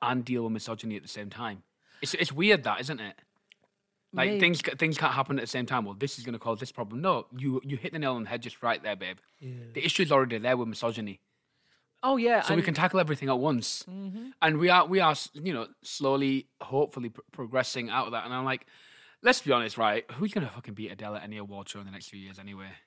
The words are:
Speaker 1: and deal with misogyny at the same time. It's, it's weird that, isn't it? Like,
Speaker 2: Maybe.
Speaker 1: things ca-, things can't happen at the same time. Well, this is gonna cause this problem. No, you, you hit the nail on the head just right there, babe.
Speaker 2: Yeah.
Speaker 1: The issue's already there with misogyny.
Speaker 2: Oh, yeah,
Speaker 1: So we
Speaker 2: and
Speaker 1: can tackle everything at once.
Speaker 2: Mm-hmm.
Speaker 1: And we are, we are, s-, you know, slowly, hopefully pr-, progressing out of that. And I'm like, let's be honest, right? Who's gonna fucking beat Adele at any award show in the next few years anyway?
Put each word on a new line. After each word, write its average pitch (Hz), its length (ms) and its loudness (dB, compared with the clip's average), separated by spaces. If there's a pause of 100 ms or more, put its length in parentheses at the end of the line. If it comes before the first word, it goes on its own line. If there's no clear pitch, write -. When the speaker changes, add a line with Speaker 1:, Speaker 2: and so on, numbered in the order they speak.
Speaker 1:
and 123 220 0
deal 120 200 -2
with 110 80 -2
misogyny 110 440 -6
at 80 60 -12
the - 60 -18
same 104 220 -10
time. 107 340 -10 (360)
It's, - 140 -4
it's 170 180 0
weird 175 300 6
that, 104 180 0
isn't 131 200 -6
it? 104 160 -12 (960)
Like, 139 180 2
Speaker 2:
Maybe. 208 100 2
Speaker 1:
things 170 220 4
ca-, 135 120 -2
things 160 220 0
can't 143 160 2
happen 135 260 0
at 113 40 -2
the 117 60 -6
same 123 180 -4
time. 123 180 0
Well, 98 100 -8
this 127 240 -6
is 120 60 -12
gonna 117 140 -6
cause 113 220 -2
this 131 120 -10
problem. 117 300 -6
No, 175 240 2 (100)
you, 131 260 0
you 139 140 -4
hit 120 160 -6
the 160 60 -6
nail 139 160 0
on 117 100 -4
the 104 60 -10
head 120 120 -6
just - 200 -14
right 117 200 0
there, 104 140 -4
babe. 92 220 -8 (200)
Speaker 2:
Yeah. 131 120 -12 (240)
Speaker 1:
The 156 100 -4
issue's 160 260 2
already 131 280 4
there 123 180 2
with 120 100 0
misogyny. 107 540 -4 (840)
Speaker 2:
Oh, 269 140 2
yeah, 233 240 4
Speaker 1:
So 165 140 2
we 170 60 4
Speaker 2:
and 165 40 2
Speaker 1:
can 165 100 2
tackle 170 260 4
everything 151 280 0
at 131 100 4
once. 131 500 0
Speaker 2:
Mm-hmm. 196 400 -10 (120)
Speaker 1:
And 156 180 4
we 175 120 6
are, 175 160 8
we 190 140 4
are, 160 100 6
s-, - 240 0
you 160 180 -6
know, 117 140 -2 (160)
slowly, 135 640 2 (160)
hopefully 131 480 -2
pr-, - 100 -18 (120)
progressing 123 580 -2
out 123 160 0
of 117 60 -8
that. 113 120 -4
And 120 80 -8
I'm 131 140 -2
like, 131 200 -4 (560)
let's 247 200 4
be 139 100 4
honest, 117 240 2
right? 110 360 2
Who's 196 200 -4
gonna 151 220 -2
fucking 120 180 -12
beat 107 180 -10
Adele 104 260 -10
at - 60 -10
any 107 140 -12
award 101 320 -12
show 104 120 -14
in 101 40 -14
the 98 80 -16
next 92 160 -16
few 101 100 -18
years 98 200 -16
anyway? 95 300 -14 (180)